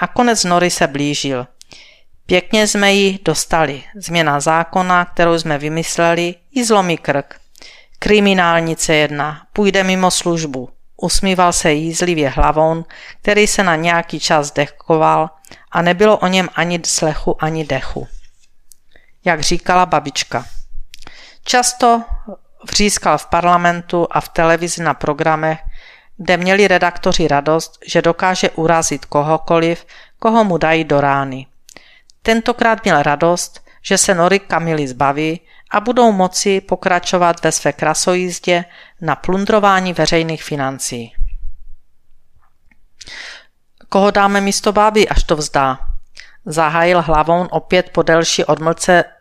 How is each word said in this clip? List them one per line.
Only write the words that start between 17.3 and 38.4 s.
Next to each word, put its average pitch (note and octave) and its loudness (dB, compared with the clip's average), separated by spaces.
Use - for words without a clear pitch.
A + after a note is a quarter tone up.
ani D#3+ -4
dechu. C3 -6
Jak E3 0
říkala F3+ 2
babička. C#3+ -4
Často A#3+ 2
vřískal F#3+ 0
v - -14
parlamentu F3 0
a D3+ -2
v - -6
televizi E3 0
na D3+ 0
programech, D#3 -2
kde F3+ 0
měli F#3+ 2
redaktoři F3 0
radost, D3+ 0
že E3 2
dokáže F3+ 0
urazit D#3+ 0
kohokoliv, E3 0
koho A3 2
mu F3 0
dají D#3+ 2
do D3 2
rány. C#3 -2
Tentokrát A3+ 0
měl D#3+ 2
radost, D#3+ -2
že F#3+ 0
se G3 2
Nory F3+ 2
Kamily D#3+ -4
zbaví C#3+ -2
a G#3 0
budou A#3 4
moci F#3+ 0
pokračovat F3 0
ve D#3+ 2
své D3 -2
krasojízdě F3 -2